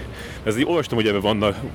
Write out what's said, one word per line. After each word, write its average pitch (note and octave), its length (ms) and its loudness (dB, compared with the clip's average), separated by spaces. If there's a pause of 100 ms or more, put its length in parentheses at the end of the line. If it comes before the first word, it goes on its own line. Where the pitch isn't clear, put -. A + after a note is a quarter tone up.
(440)
ez A2 140 0
így D3 100 2
olvastam, D3+ 300 0
hogy A2 80 2
ebben G2+ 140 4
vannak G#2 360 2 (180)